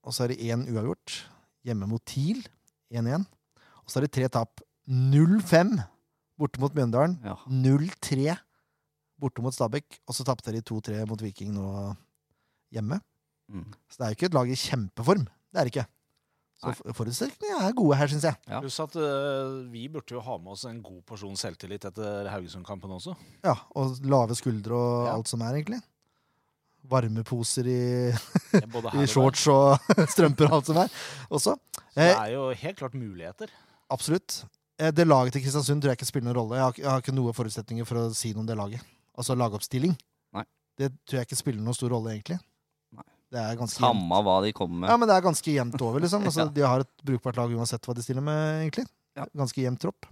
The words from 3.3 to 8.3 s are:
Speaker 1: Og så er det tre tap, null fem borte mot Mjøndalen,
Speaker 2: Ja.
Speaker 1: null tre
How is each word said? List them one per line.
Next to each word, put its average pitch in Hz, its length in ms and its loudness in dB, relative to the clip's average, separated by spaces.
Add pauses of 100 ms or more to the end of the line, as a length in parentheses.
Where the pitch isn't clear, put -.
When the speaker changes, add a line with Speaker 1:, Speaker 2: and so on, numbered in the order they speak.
Speaker 1:
Og - 100 -20
så - 100 -4
er 131 40 2
det 147 100 0
tre 131 160 0
tap, - 320 -2 (280)
null 139 540 6
fem 175 380 4 (580)
borte 143 220 -4
mot 139 140 0
Mjøndalen, 139 500 2
Speaker 2:
Ja. 104 120 -8 (120)
Speaker 1:
null 131 400 4 (140)
tre 147 360 0 (800)